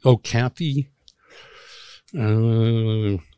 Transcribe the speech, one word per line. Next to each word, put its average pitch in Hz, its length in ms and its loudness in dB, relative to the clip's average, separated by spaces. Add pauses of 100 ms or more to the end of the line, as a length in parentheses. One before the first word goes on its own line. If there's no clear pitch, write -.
oh, 127 120 6
Kathy. 135 720 -4 (1200)
Uh, 110 1040 0 (200)